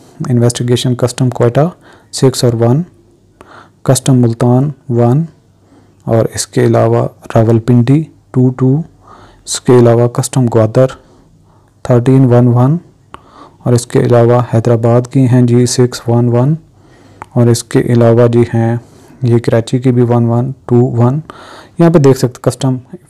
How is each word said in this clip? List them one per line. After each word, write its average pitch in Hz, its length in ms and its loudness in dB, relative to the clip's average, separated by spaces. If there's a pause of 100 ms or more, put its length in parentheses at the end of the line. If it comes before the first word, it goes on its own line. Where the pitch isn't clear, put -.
(300)
investigation 120 640 -2
custom 127 340 -4
quota 127 480 -2 (360)
six 131 320 -2
और 120 100 0
one, 120 300 0 (1000)
custom 131 300 0
multan 123 580 0 (180)
one 120 360 0 (800)
और 113 280 0
इसके - 260 -4
अलावा 117 440 0
रावलपिंडी 117 1000 0 (260)
टू 127 160 0
टू। 131 340 -2 (640)
इसके - 260 -2
अलावा 120 340 4
custom 127 400 -2
ग्वादर 113 400 0 (1040)
थर्टीन 131 360 2
वन 120 220 2
वन 123 320 0 (880)
और 127 80 0
इसके 120 260 -2
अलावा 120 540 2
हैदराबाद 120 540 0
की - 120 -2
हैं 127 260 2
जी 120 220 2
सिक्स 123 420 -2
वन 120 200 0
वन 127 280 0 (800)
और 120 140 2
इसके 117 300 -2
अलावा 117 480 2
जी 117 260 2
हैं 117 280 -2 (420)
ये 120 160 2
कराची 117 400 -2
की 127 120 0
भी 123 100 0
वन 120 240 0
वन 120 260 -2
टू - 240 -6
वन। 123 460 0 (600)
यहाँ 170 100 4
पे 170 80 2
देख 139 180 2
सकते - 280 -6
custom 127 340 -4 (300)